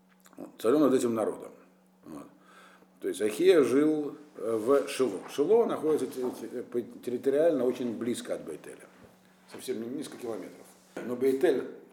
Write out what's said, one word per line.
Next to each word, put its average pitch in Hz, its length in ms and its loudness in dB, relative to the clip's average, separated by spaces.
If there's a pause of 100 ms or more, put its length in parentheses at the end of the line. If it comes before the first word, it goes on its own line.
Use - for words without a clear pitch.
(600)
царём 143 220 4
над 131 120 4
этим 117 220 2
народом. 98 360 -4 (540)
Вот. 73 220 -16 (760)
То - 60 -4
есть 92 140 -4
Ахия 156 420 6
жил, 147 520 2 (200)
э, 113 200 -2
в 120 320 4
Шило. 107 320 -2 (100)
Шило 214 360 4
находится 143 400 0
те-, 127 240 -4 (100)
те-, 117 240 -10
по-, - 180 -4
территориально 131 840 0
очень 123 320 -2
близко 113 380 -4
от 80 100 -10
Бейтеля. - 420 -14 (640)
Совсем 113 300 -8
не-, 120 160 -8
несколько 127 200 -12
километров. 110 480 -10 (420)
Но 123 80 -4
Бейтель 135 480 2 (300)